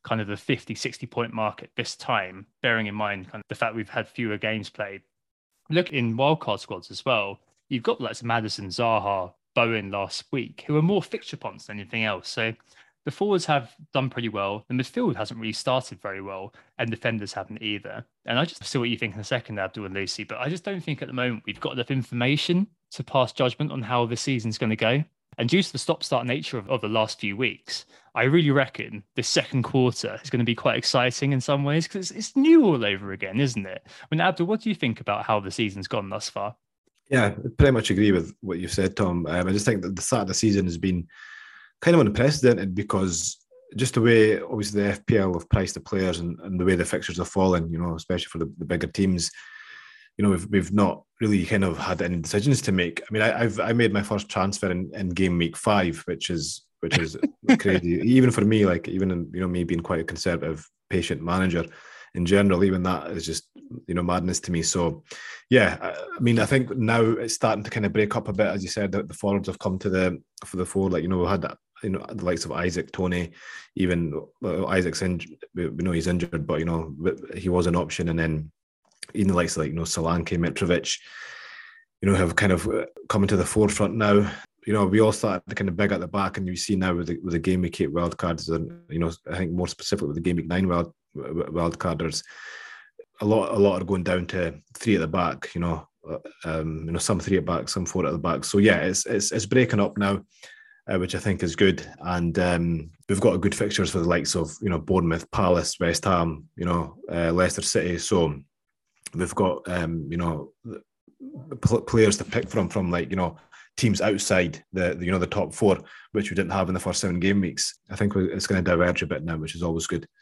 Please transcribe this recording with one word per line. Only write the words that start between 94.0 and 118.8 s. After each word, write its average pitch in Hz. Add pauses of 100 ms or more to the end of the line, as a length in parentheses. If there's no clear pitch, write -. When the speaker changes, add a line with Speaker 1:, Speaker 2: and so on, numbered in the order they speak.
Speaker 2:
down 90
to 87 (220)
three 107
at 82
the 80
back. 80
You 85
know, 82 (200)
uh, 78 (280)
um, 80
you 82
know, 87
some 95
three 92
at 82
back, 85
some 92
four 90
at 69
the 82
back. 76
So 101
yeah, 101
it's, 90
it's, 104
it's 101
breaking 120
up 101
now, 101 (640)
uh, 95
which 90
I 90
think 98
is 85
good. 95 (160)
And, 87
um, 85 (180)
we've 98
got 104
good -
fixtures 101
for 95
the 85
likes 85
of, 78 (100)
you 101
know, 85
Bournemouth, 85
Palace, 90
West 85
Ham, 85 (100)
you 87
know, 85 (140)
uh, 82
Leicester 90
City. 87
So 82 (800)
we've 87
got, 92
um, 82
you 85
know, 80 (1080)
pl-, -
players 107
to -
pick -
from, 95
from, 90
like, 87
you 95
know, 87 (400)
teams 107
outside 92 (100)
the, 87
the, 87
you 90
know, 95
the 90
top 87
four, 98 (340)
which 104
we 85
didn't 90
have 95
in 92
the 87
first 90
seven 90
game 98
weeks. - (100)
I 107
think 104
we, 92
it's -
gonna 95
diverge 87